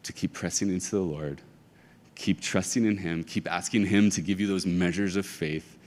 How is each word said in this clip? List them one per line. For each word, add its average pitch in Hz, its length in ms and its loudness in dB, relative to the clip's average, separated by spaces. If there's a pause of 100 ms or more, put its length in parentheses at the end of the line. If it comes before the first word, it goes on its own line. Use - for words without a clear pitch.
to - 100 -10
keep - 200 -4
pressing 95 380 -2
into 92 260 -2
the 98 60 2
Lord, 76 400 -4 (720)
keep - 260 0
trusting 110 460 0
in 107 100 2
him, 82 260 -2
keep - 240 -4
asking 90 380 0
him 101 240 6
to 92 140 0
give 92 180 0
you 104 60 2
those 92 180 0
measures 90 520 2
of 98 100 0
faith, - 500 -6 (100)